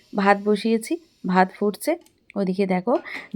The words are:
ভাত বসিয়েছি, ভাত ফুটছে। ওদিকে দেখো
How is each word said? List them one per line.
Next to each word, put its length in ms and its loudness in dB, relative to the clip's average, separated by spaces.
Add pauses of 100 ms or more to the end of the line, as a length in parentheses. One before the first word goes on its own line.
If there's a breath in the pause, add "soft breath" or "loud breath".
(120 soft breath)
ভাত 300 4
বসিয়েছি, 500 0 (340)
ভাত 280 4
ফুটছে। 380 -2 (440)
ওদিকে 300 -2
দেখো 280 -2 (420 loud breath)